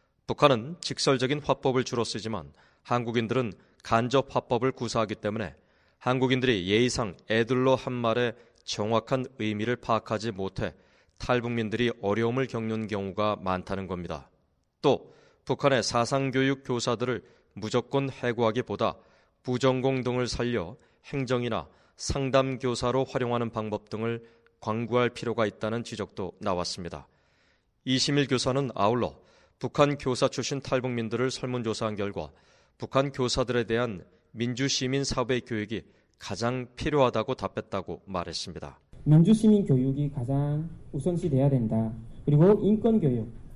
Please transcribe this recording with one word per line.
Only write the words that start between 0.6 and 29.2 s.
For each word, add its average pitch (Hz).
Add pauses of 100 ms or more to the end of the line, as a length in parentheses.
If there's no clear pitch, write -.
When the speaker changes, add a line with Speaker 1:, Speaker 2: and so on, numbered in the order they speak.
Speaker 1:
직설적인 135
화법을 131
주로 117
쓰지만 98 (300)
한국인들은 117 (300)
간접 120
화법을 123
구사하기 110
때문에 107 (440)
한국인들이 123
예의상 113 (140)
애들로 127
한 127
말의 117 (300)
정확한 113 (100)
의미를 107
파악하지 113
못해 95 (460)
탈북민들이 117 (100)
어려움을 117
겪는 110
경우가 101
많다는 92
겁니다. 85 (500)
또 - (320)
북한의 135
사상교육 135
교사들을 120 (300)
무조건 123
해고하기보다 113 (460)
부전공 131
등을 123
살려 117 (300)
행정이나 120 (280)
상담 135
교사로 123
활용하는 120
방법 107
등을 117 (360)
광구할 117
필요가 113
있다는 110
지적도 104
나왔습니다. 87 (800)
이시밀 131
교사는 127
아울러 104 (440)